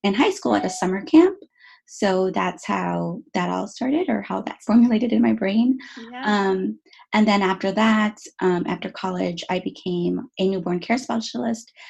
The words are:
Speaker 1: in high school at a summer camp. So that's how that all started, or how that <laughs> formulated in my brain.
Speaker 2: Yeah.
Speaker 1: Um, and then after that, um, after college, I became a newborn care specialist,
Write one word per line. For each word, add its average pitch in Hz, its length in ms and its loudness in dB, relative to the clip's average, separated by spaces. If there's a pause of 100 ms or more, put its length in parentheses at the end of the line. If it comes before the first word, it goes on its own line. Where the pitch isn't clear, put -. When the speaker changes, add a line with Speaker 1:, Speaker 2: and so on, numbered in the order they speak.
Speaker 1:
in 196 120 2
high 311 160 2
school 247 240 -2
at 190 100 0
a 185 60 -2
summer 190 340 -2
camp. 359 320 6 (480)
So 185 460 0
that's 185 340 -4
how 175 560 -4 (140)
that 180 160 0
all 185 180 -4
started, 285 400 -2
or 202 140 0
how 190 200 -6
that - 200 -10
<laughs> - 40 -18
formulated 233 460 4
in 214 80 2
my 226 140 4
brain. 226 440 2 (320)
Speaker 2:
Yeah. 247 140 -14
Speaker 1:
Um, 202 540 0 (340)
and 214 160 4
then 202 140 4
after 190 300 0
that, 214 440 2 (240)
um, 180 260 2
after - 260 -6
college, 180 580 -4
I 185 80 0
became 180 640 -4 (160)
a 190 100 2
newborn 180 320 -2
care - 160 -2
specialist, 233 720 -6 (200)